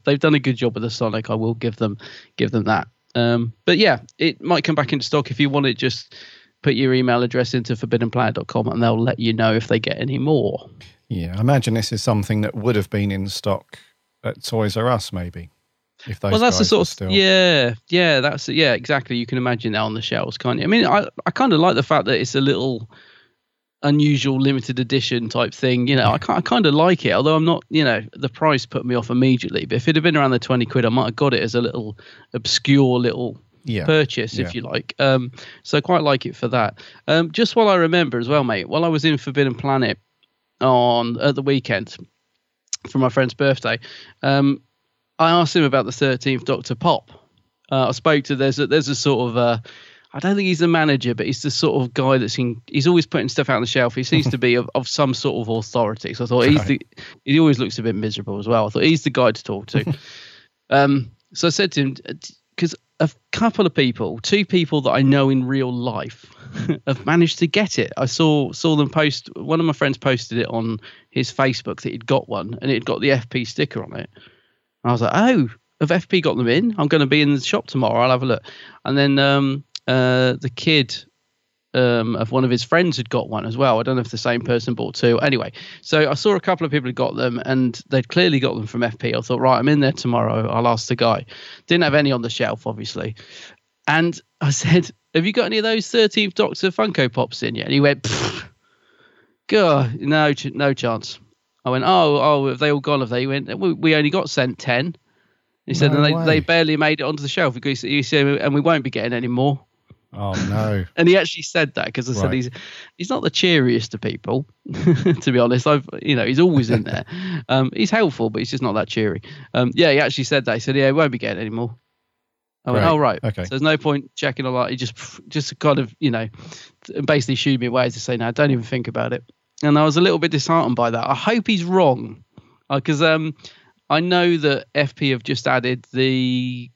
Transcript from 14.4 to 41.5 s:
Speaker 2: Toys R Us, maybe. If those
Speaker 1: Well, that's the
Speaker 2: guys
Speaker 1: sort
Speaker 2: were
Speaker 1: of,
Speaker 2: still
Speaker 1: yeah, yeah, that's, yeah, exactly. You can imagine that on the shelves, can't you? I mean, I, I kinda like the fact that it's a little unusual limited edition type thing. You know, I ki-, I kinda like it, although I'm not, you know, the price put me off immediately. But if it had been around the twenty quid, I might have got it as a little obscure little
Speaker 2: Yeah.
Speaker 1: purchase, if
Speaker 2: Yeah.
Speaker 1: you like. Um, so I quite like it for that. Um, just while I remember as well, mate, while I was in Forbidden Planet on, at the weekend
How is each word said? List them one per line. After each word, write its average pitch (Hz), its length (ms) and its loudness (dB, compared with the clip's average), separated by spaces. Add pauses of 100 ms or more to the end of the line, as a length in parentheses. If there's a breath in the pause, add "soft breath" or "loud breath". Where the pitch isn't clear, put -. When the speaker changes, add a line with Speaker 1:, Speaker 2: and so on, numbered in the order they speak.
Speaker 2:
Toys 107 340 -2
R 113 120 0
Us, 117 240 -2
maybe. 87 380 -10 (560)
If 113 140 -10
those 202 120 -2
Speaker 1:
Well, 220 80 4
that's 247 180 4
the - 60 2
Speaker 2:
guys - 40 2
Speaker 1:
sort 220 100 4
Speaker 2:
were - 40 4
Speaker 1:
of, 170 60 -2
Speaker 2:
still 190 240 -6
Speaker 1:
yeah, 180 640 4 (160)
yeah, 165 300 4
that's, 139 280 -2
yeah, 139 260 2
exactly. 123 420 -2
You 120 100 -2
can 127 120 -4
imagine 120 340 -2
that 107 80 0
on 110 140 -2
the 110 80 -8
shelves, 113 340 -4
can't - 220 -4
you? - 60 -2
I 156 40 0
mean, 226 180 4
I, 208 200 2 (200)
I - 40 -2
kinda 247 280 2
like 170 180 4
the 139 80 2
fact 127 220 0
that 120 140 0
it's 123 140 -4
a 139 60 0
little 127 500 -2 (920 soft breath)
unusual 143 580 2
limited 135 400 0
edition 123 480 -2
type 117 260 -2
thing. 123 320 0
You 143 100 2
know, 110 160 4
I - 60 0
ki-, - 140 -4
I - 80 2
kinda 190 320 2
like 165 340 4
it, 101 60 2
although 143 240 2
I'm 160 80 2
not, 165 260 0
you 156 140 2
know, 113 180 0 (120)
the 135 140 -6
price 151 380 0
put - 180 -6
me 123 100 -2
off 113 160 -2
immediately. 127 560 0
But 110 100 -2
if 131 120 -2
it 156 80 2
had 160 60 2
been 160 140 2
around 139 160 2
the 123 60 2
twenty 123 280 -2
quid, 123 180 0
I 117 40 2
might 120 180 2
have 110 100 -6
got 135 180 2
it - 80 0
as 113 120 -4
a 120 60 0
little 110 360 -6 (380 loud breath)
obscure 127 640 2
little 120 420 -4 (240)
Speaker 2:
Yeah. 107 220 -4
Speaker 1:
purchase, 147 520 0
if 127 160 -4
Speaker 2:
Yeah. 120 80 -8
Speaker 1:
you - 60 -12
like. - 300 -8
Um, 131 320 2 (320 loud breath)
so - 160 -2
I - 20 0
quite 170 220 0
like 139 240 0
it 175 80 -10
for 123 140 -6
that. 110 300 -2 (280 loud breath)
Um, 160 260 2
just 220 240 0
while 220 120 6
I 196 80 6
remember 165 420 2
as 117 100 -4
well, 143 160 2
mate, 107 240 -2
while 160 160 0
I 170 40 0
was 156 160 0
in 156 140 2
Forbidden 135 360 -2
Planet 135 440 -2 (640)
on, 120 600 2
at 143 140 2
the 135 80 -4
weekend 127 540 -2 (920)